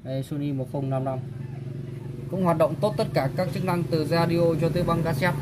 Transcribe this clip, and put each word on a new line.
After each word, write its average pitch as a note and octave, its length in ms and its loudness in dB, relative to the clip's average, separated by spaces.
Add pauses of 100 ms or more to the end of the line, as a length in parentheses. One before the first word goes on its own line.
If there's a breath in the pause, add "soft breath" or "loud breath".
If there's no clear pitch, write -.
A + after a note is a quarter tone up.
Đây, C3+ 200 -4
Sony C#3+ 280 -4
một C3 200 -2
không C3+ 180 -2
năm C3 160 0
năm. C3 140 -2 (1120)
Cũng F#3 120 0
hoạt E3 140 4
động D#3+ 240 4
tốt G#3 160 2
tất G#3+ 160 0
cả E3 240 2
các F#3 160 0
chức F3+ 120 -2
năng F3 180 2
từ D#3+ 220 0
radio E3+ 360 2 (200)
cho E3 80 4
tới E3+ 140 2
băng E3+ 200 2
cassette E3 380 2